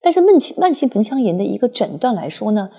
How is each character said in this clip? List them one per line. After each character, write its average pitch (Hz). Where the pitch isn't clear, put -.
但 339
是 359
慢 370
性， -
慢 359
性 262
盆 208
腔 262
炎 180
的 202
一 202
个 240
诊 165
断 254
来 156
说 214
呢， 202